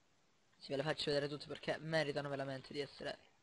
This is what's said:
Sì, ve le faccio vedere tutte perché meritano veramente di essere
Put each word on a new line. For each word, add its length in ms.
Sì, 140
ve 40
le 80
faccio 220
vedere 240
tutte 180
perché 300
meritano 500
veramente 460
di 80
essere 360